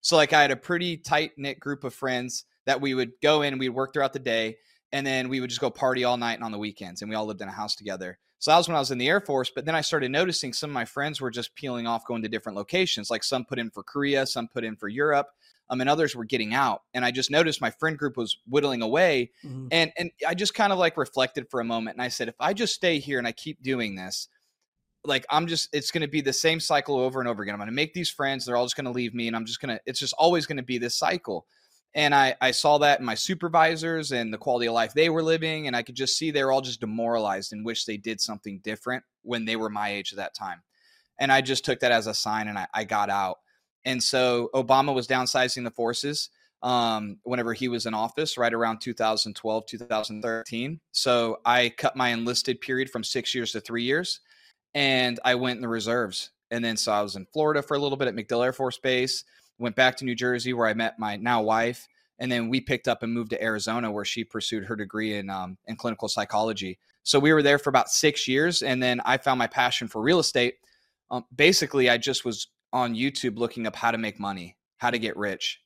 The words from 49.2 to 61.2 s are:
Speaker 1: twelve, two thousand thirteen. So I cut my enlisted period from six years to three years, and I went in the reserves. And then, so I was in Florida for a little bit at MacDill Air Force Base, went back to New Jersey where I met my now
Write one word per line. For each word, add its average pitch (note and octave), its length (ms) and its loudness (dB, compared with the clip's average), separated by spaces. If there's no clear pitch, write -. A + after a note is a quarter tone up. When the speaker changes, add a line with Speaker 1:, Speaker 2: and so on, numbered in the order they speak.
Speaker 1:
twelve, A2 280 -2
two A#2 120 -12
thousand A2 440 -4
thirteen. A#2 600 -6
So A#2 540 2
I A#2+ 320 6
cut - 180 0
my B2+ 140 2
enlisted A#2+ 500 0
period C3 300 -2
from A2+ 160 -6
six - 280 -4
years A#2 200 -4
to G#2+ 80 -6
three A#2 220 -4
years, D3+ 360 -2
and B2+ 500 2
I B2+ 120 6
went B2 200 0
in A2 60 -10
the A#2 80 -4
reserves. A2+ 600 -2
And A#2 140 -2
then, A2+ 100 -2
so G#2+ 160 0
I G#2 120 2
was G2 120 -6
in F#2+ 160 -10
Florida D3+ 300 2
for C#3+ 140 -2
a C#3+ 40 0
little C#3 180 -2
bit C3+ 120 0
at G#2 60 -6
MacDill A#2+ 280 0
Air B2+ 80 2
Force B2+ 280 -4
Base, C3 440 0
went A#2 180 -4
back B2+ 220 6
to C3+ 80 -8
New B2 100 -2
Jersey B2 380 -2
where A#2 140 2
I G#2+ 60 2
met A2+ 260 -2
my G#2+ 160 -2
now A#2 260 2